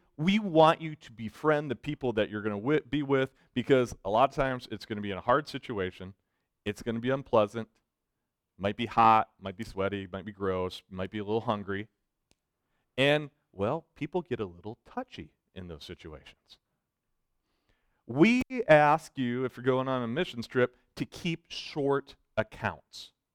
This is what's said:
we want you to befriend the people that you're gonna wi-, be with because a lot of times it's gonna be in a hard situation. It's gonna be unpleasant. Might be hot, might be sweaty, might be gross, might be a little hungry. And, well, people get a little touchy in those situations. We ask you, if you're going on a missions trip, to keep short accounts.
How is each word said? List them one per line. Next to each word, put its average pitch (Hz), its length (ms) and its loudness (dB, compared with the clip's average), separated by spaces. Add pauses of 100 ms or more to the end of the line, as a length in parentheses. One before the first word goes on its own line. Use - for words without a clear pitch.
(160)
we 185 220 2
want 160 420 6
you 156 160 -8
to - 160 -20
befriend 147 600 0
the 113 40 -2
people 135 380 -4
that 104 160 2
you're 104 140 -8
gonna 104 120 -2
wi-, 131 320 0
be 143 140 -2
with 135 300 2 (240)
because 127 400 2 (100)
a 95 60 -2
lot 127 180 4
of - 60 -10
times 131 360 -4
it's 107 140 -12
gonna 104 160 -6
be 101 100 -6
in 92 60 -6
a 87 40 -8
hard 143 260 2
situation. 95 640 -6 (520)
It's - 180 -6
gonna 113 160 -2
be 120 100 -2
unpleasant. 113 580 2 (920)
Might 101 180 -2
be 120 80 -2
hot, 113 440 6 (100)
might 95 180 -12
be 110 60 -8
sweaty, 98 480 -4
might 95 140 -10
be 107 60 -10
gross, 92 580 -4
might 92 220 -8
be 107 80 -6
a 104 40 -6
little 107 180 0
hungry. 101 460 -4 (1080)
And, 143 360 2 (220)
well, 117 320 -2 (100)
people 180 260 -6
get 120 180 -6
a 107 60 -4
little 90 400 -14
touchy - 460 -14 (240)
in 90 120 -14
those 80 160 -14
situations. - 760 -18 (1500)
We 214 320 4 (280)
ask 151 480 4
you, 123 260 -4
if 123 140 -6
you're 123 80 -8
going 131 240 0
on 131 120 -2
a 117 60 -6
missions 120 400 -6
trip, 123 300 0 (180)
to 139 100 -6
keep - 440 -8
short 139 680 -4 (220)
accounts. - 760 -8 (240)